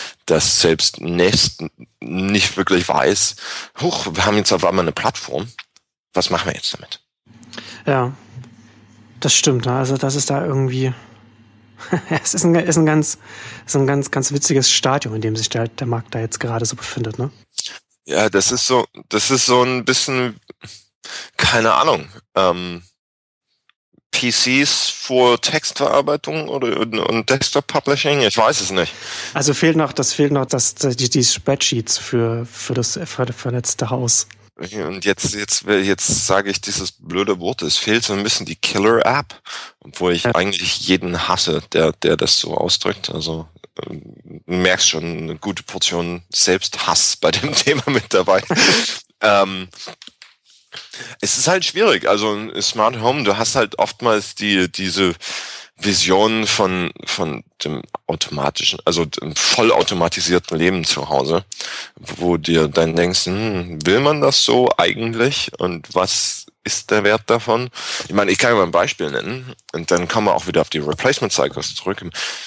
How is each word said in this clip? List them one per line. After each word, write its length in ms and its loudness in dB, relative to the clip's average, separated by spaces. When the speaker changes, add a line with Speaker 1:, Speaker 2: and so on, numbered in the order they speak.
Speaker 1:
dass 380 2
selbst 380 2
Nest 640 0
nicht 560 -2
wirklich 320 2
weiß, 480 2
huch, 280 -2
wir 140 -2
haben 140 2
jetzt 140 2
auf 120 2
einmal 200 4
eine 80 0
Plattform, 560 -4
was 160 0
machen 160 -2
wir 80 -4
jetzt 180 -8
damit? 280 -14
Speaker 2:
Ja, 280 0
das 140 2
stimmt. 320 2
Ne? 60 0
Also 260 0
das 160 -2
ist 160 0
da 120 -2
irgendwie, 520 0
<laughs> 480 -6
es 240 -2
ist 120 0
ein, 100 6
ist 240 2
ein 80 4
ganz, 320 2
ist 100 -2
ein 100 4
ganz, 240 0
ganz 220 -2
witziges 380 2
Stadium, 440 0
in 60 -4
dem 160 -2
sich 140 -4
der, 180 -2
der 180 -8
Markt 280 -4
da 60 -4
jetzt 200 -4
gerade 240 -2
so 100 -2
befindet, 440 -6
ne? 120 -2
Speaker 1:
Ja, 240 2
das 200 2
ist 160 0
so, 200 4
das 200 0
ist 140 2
so 180 6
ein 220 0
bisschen... 560 0
Keine 380 2
Ahnung, 340 2
ähm, 480 0
P 200 0
Cs 580 2
für 520 4
Textverarbeitung 1080 0
oder, 320 -2
und, 180 -2
und 300 0
Desktop-Publishing? 920 0
Ich 140 2
weiß 240 2
es 100 -4
nicht. 220 0
Speaker 2:
Also 180 2
fehlt 240 2
noch, 160 2
das 220 -2
fehlt 180 2
noch, 140 0
das, 280 0
die, 360 -2
die 140 2
Spreadsheets 760 0
für, 480 -2
für 260 -8
das 320 -2
ver-, 280 -4
vernetzte 580 -2
Haus. 360 0
Speaker 1:
Und 480 -8
jetzt, 300 0
jetzt, 320 -2
jetzt 600 2
sage 240 2
ich 120 -4
dieses 300 -6
blöde 480 -2
Wort, 200 -4
es 160 -2
fehlt 280 0
so 100 -2
ein 80 -2
bisschen 240 -2
die 100 -10
Killer-App, 880 0
obwohl 340 -2
ich 100 -2
Speaker 2:
Ja. 100 0
Speaker 1:
eigentlich 440 -2
jeden 500 -2
hasse, 340 0
der, 200 2
der 240 0
das 220 2
so 180 -4
ausdrückt. 540 -2
Also, 360 -6
ähm, 140 -12
du 80 -4
merkst 340 4
schon, 160 -2
eine 320 -8
gute 260 -8
Portion 680 -4
Selbsthass 880 0
bei 140 2
dem 220 -2
<laughs> 0 -
Thema 320 0
mit 280 0
dabei. 340 4
Speaker 2:
<laughs> 760 0
Speaker 1:
Ähm, 460 2
es 160 2
ist 100 2
halt 160 4
schwierig. 420 2
Also 280 2
ein 260 -8
Smart 400 0
Home, 240 2
du 140 2
hast 160 0
halt 240 0
oftmals 560 0
die, 360 2
diese 440 0
Vision 680 2
von, 460 0
von 380 -4
dem 180 -6
automatischen, 800 -4
also 220 4
dem 280 -8
vollautomatisierten 1200 2
Leben 260 2
zu 240 -2
Hause, 380 0
wo 420 -2
dir 320 2
dann 260 2
denkst, 300 2
hm, 640 -4
will 140 4
man 200 2
das 240 2
so 320 4
eigentlich 800 0
und 360 -4
was 500 -2
ist 280 -6
der 140 2
Wert 220 4
davon? 440 0
Ich 60 -12
meine, 180 2
ich 60 2
kann 140 2
dir 60 4
mal 80 4
ein 60 -2
Beispiel 400 0
nennen 440 -8
und 180 -4
dann 180 2
kommen 180 0
wir 80 4
auch 120 -4
wieder 140 0
auf 100 0
die 100 -4
Replacement 520 -2
Cycles 420 -2
zurück. 300 -6